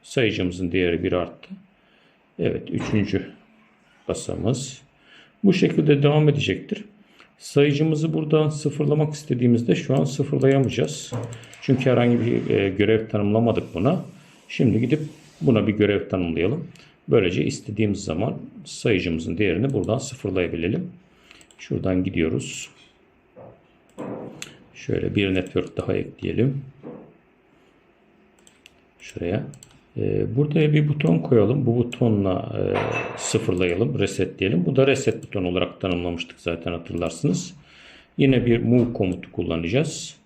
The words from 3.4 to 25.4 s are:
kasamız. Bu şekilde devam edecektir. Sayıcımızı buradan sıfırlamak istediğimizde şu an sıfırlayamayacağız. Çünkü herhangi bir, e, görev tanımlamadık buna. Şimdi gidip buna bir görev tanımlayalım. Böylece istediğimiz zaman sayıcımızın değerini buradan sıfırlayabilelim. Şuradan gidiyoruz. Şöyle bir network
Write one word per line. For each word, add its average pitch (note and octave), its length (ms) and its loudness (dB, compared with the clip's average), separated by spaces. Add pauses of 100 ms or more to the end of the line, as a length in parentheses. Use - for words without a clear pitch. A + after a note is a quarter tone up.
kasamız. F2+ 760 -4 (640)
Bu G3 100 6
şekilde D3+ 500 4
devam D3 260 6
edecektir. - 540 -2 (540)
Sayıcımızı D3+ 760 2
buradan D#3 360 2
sıfırlamak D3+ 640 0
istediğimizde A#2+ 640 2
şu - 200 -2
an D#3 80 4
sıfırlayamayacağız. C#3 1080 0 (480)
Çünkü C3 280 2
herhangi A#2+ 360 4
bir, A#2+ 300 0
e, G2 140 2
görev G#2 400 2
tanımlamadık G#2 680 2
buna. C3 300 0 (420)
Şimdi A2+ 320 2
gidip B2+ 200 0 (420)
buna A2 260 4
bir G#2 60 0
görev G2+ 360 2
tanımlayalım. F2+ 580 -2 (400)
Böylece G#2+ 380 2
istediğimiz G#2 580 -2
zaman G2 340 -4 (280)
sayıcımızın F2 720 -2
değerini G#2 360 0
buradan G2+ 240 0
sıfırlayabilelim. F2 960 -4 (680)
Şuradan - 460 -2
gidiyoruz. - 680 -4 (2000)
Şöyle F#2 420 -4
bir G2 180 2
network - 440 -4